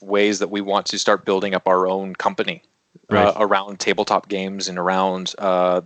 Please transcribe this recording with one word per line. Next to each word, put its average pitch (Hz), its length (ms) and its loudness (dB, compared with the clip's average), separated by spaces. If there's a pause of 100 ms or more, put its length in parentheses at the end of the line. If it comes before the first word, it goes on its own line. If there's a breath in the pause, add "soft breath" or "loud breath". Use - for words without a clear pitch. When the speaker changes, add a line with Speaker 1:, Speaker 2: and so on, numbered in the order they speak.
Speaker 1:
ways 101 380 2
that 95 120 -2
we 101 100 -2
want 98 260 0
to 101 120 -6
start 101 260 0
building 98 320 0
up - 100 -2
our 92 220 4
own 95 260 -4
company, 95 480 -4 (480)
Speaker 2:
Right. 104 160 4
Speaker 1:
uh, 101 120 4
around 101 420 0
tabletop 101 480 0
games 95 400 -6
and 90 100 -8
around, 92 600 0
uh, 90 480 2